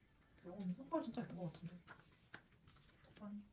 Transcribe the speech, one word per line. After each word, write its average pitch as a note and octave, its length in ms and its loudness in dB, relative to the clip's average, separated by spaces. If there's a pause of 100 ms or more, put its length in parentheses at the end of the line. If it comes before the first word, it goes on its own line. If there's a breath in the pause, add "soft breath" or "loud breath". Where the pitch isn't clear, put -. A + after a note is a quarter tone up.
(440)
영훈이 F3+ 300 2
손발 C#4 280 6
진짜 A#3 200 2
예쁜 F3 140 -2
것 E3+ 160 2
같은데. - 240 -6 (1400)
아니, G#3 220 -4 (100)